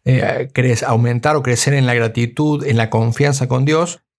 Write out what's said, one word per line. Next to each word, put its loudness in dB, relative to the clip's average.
eh, 2
a -2
cre-, 0
aumentar 0
o 0
crecer 0
en 2
la 2
gratitud, -2
en 0
la 2
confianza 0
con 0
Dios, 0